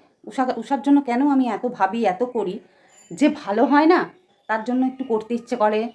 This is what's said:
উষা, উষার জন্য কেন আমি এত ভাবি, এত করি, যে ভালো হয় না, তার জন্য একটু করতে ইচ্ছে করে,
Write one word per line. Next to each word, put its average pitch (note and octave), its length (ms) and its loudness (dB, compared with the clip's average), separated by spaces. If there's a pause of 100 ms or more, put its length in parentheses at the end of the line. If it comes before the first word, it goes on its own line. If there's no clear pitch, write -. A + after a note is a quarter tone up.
(260)
উষা, B3+ 300 -4
উষার C4+ 260 -6
জন্য C#4+ 180 6
কেন C4 280 0
আমি C4 200 2
এত A3 180 -4
ভাবি, G#3 380 -2
এত F#3 180 0
করি, A3 380 -4 (520)
যে C4+ 160 2
ভালো G#3+ 360 0
হয় C#4+ 220 4
না, D#4+ 240 4 (360)
তার A3 180 -4
জন্য B3+ 220 0
একটু C4 180 -6
করতে A3 300 -4
ইচ্ছে A#3 220 -6
করে, G#3+ 380 0